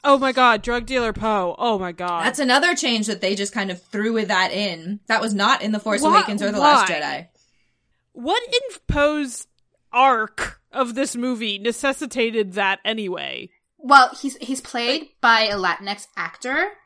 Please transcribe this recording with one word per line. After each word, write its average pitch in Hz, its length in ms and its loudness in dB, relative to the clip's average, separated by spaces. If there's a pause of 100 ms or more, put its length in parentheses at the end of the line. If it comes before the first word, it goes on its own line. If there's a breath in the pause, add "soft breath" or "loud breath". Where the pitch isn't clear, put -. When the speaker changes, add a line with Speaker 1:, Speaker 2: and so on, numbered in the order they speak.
Speaker 1:
Oh 277 120 6
my 269 120 0
god, 240 300 4
drug 240 240 -4
dealer 240 280 -2
Poe. 202 440 -2
Oh 226 220 0
my 180 120 -6
god. 175 340 -4
Speaker 2:
That's 254 140 -2
another 285 360 2
change 220 320 -2
that 214 140 -4
they 190 140 0
just 196 180 -6
kind 196 180 -4
of 180 100 -10
threw 220 320 -4
with 214 160 -2
that 185 220 2
in. 185 560 -6
That 220 120 0
was 220 140 -2
not 208 300 2
in 214 80 -2
The 214 80 -2
Force 214 220 -2
Speaker 1:
Why, 320 180 6
Speaker 2:
Awakens 208 240 -2
or 202 80 0
The 208 80 -2
Last 285 300 6
Speaker 1:
why? 170 60 0
Speaker 2:
Jedi. 147 320 -6 (840)
Speaker 1:
What 320 300 -2
in 480 340 -2 (100)
Poe's 294 600 0 (440)
arc 240 680 0 (100)
of 240 240 -4
this 269 200 -2
movie 233 440 -4
necessitated 226 920 -2
that 196 320 0
anyway? 175 640 -6 (280)
Speaker 3:
Well, 262 320 6 (120)
he's, 269 160 -8
he's 262 240 -8
played 254 480 -4 (120)
by 226 260 6
a 208 100 -2
Latinx 196 580 -4
actor 262 540 -4 (160)